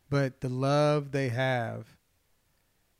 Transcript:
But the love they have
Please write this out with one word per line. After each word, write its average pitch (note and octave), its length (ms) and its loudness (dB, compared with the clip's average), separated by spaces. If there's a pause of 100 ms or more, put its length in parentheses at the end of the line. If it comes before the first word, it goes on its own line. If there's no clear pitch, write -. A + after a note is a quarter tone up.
(100)
But C#3 300 0
the C3+ 80 -4
love C#3+ 640 2
they C3+ 160 0
have A#2 580 -2 (1120)